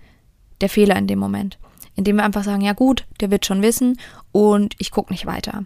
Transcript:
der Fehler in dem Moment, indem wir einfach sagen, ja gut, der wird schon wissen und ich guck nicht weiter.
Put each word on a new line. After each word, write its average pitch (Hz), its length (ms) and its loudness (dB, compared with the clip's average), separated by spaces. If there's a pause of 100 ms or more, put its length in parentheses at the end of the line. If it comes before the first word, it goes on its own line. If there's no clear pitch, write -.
(600)
der 196 80 0
Fehler 202 280 4
in 196 120 -2
dem 196 100 -2
Moment, 196 400 -6 (380)
indem 202 200 0
wir 208 80 2
einfach 208 200 -2
sagen, 202 160 -2
ja 202 120 0
gut, 254 340 0 (140)
der 196 120 -2
wird 202 140 2
schon 196 160 0
wissen 247 360 2 (320)
und 208 480 4
ich - 140 -8
guck - 180 -4
nicht 196 160 -8
weiter. - 400 -8